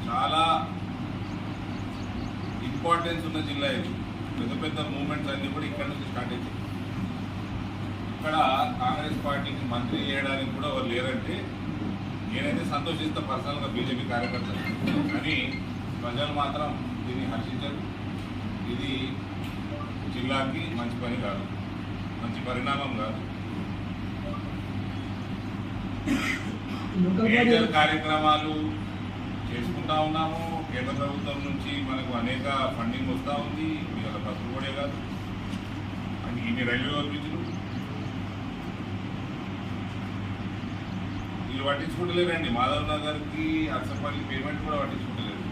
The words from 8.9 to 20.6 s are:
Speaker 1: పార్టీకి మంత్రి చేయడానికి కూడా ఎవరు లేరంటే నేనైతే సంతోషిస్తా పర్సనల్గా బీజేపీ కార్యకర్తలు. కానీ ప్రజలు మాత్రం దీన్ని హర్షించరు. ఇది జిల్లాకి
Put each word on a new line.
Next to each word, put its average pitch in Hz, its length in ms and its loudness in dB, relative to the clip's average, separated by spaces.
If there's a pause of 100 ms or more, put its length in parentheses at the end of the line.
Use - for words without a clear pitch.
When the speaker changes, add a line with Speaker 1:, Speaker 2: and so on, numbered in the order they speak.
Speaker 1:
పార్టీకి - 380 0 (100)
మంత్రి - 260 0 (100)
చేయడానికి 135 480 0
కూడా - 160 0
ఎవరు 123 200 0
లేరంటే - 420 0 (1000)
నేనైతే - 300 2 (120)
సంతోషిస్తా - 460 0 (100)
పర్సనల్గా 143 420 -2
బీజేపీ 123 400 0
కార్యకర్తలు. - 480 0 (540)
కానీ 151 220 2 (680)
ప్రజలు 147 300 0 (100)
మాత్రం - 260 0 (380)
దీన్ని - 260 0
హర్షించరు. - 460 -2 (920)
ఇది 131 200 -2 (1200)
జిల్లాకి 131 460 2 (180)